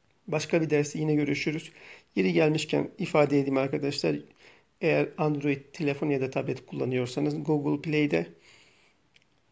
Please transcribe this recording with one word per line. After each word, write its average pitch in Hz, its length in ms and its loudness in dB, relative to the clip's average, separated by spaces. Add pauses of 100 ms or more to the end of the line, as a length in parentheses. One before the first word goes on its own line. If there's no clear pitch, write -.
(280)
Başka 156 340 0
bir 160 80 0
derste 147 300 0
yine 156 160 2
görüşürüz. 147 560 -2 (440)
Yeri 190 180 2
gelmişken 156 640 2
ifade 147 420 4
edeyim 135 180 0
arkadaşlar. 143 580 -2 (680)
Eğer 147 360 2
Android 147 440 0 (120)
telefon 147 360 -2
ya 139 120 0
da 131 80 -2
tablet 131 360 -4
kullanıyorsanız 139 800 -2
Google 147 380 0
Play'de, 151 460 2 (1200)